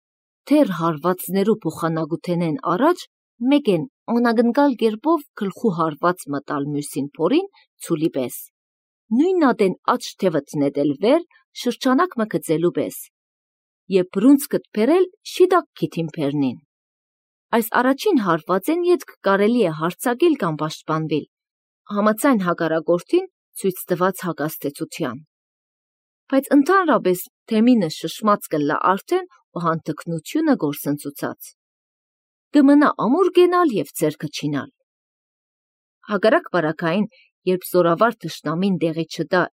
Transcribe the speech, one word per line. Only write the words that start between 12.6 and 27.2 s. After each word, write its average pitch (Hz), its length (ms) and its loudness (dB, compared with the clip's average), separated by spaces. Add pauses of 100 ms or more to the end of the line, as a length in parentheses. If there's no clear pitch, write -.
պես։ 113 240 -4 (960)
Եվ 185 180 2
բռունցքդ 240 640 2
բերել 311 360 2 (160)
շիտակ 359 500 2
քիթին 165 380 -6
բերնին։ 143 480 -2 (920)
Այս 226 180 0
առաջին 269 480 2
հարվածեն 190 640 -2
ետք 349 360 0
կարելի 208 440 2
է 165 100 0
հարձակել 240 600 0
կամ 165 220 -2
պաշտպանվել, 156 680 -4 (640)
համաձայն 214 520 2
հակառակորդին 170 840 0 (300)
ցույց - 260 -4
տված 180 400 -2
հակաստեցության։ 151 1000 -6 (1080)
Բայց 269 180 0
ընդհանրապես 277 720 4 (220)